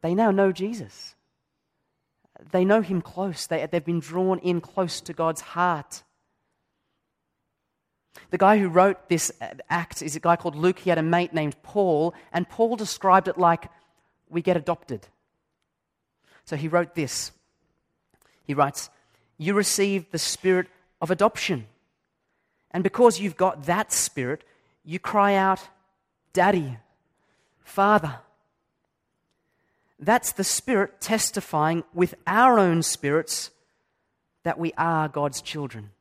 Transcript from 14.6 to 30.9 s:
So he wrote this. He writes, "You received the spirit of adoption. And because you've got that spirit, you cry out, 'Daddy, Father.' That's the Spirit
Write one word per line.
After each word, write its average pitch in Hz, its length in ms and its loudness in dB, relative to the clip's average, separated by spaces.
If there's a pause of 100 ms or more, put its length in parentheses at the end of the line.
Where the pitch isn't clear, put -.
So 160 120 -8
he 147 120 -4
wrote 170 260 0
this. - 380 -6 (1120)
He 143 100 -6
writes, 143 360 -2 (480)
"You 170 160 -2
received 196 580 0
the 165 60 -4
spirit 185 500 0 (320)
of 165 100 -4
adoption. 185 560 0 (1040)
And 180 140 -4
because 220 340 4
you've 190 180 -4
got 180 280 -2
that 175 280 -2
spirit, - 520 -6 (400)
you 160 140 -10
cry 202 360 0
out, 190 340 0 (640)
'Daddy, 175 460 2 (840)
Father.' 196 600 2 (1800)
That's 214 340 0
the 196 120 -4
Spirit - 560 -2